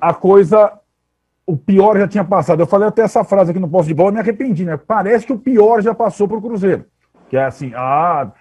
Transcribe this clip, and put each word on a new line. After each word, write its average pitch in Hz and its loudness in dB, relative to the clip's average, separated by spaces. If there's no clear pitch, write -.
a 165 0
coisa, 196 4
o 170 -4
pior 196 2
já 202 0
tinha 208 -4
passado. 175 0
Eu 170 0
falei 202 0
até 214 0
essa 214 0
frase 196 2
aqui 175 -6
no 185 -4
Posse 156 0
de 165 -4
Bola, 180 2
me 220 -4
arrependi, 208 -4
né? 160 -6
Parece 214 -2
que - -4
o 226 -6
pior 226 2
já 220 -2
passou 202 -2
pro 214 -8
Cruzeiro. 196 -4
Que 131 -4
é 135 0
assim, 131 -8
ah, 139 -2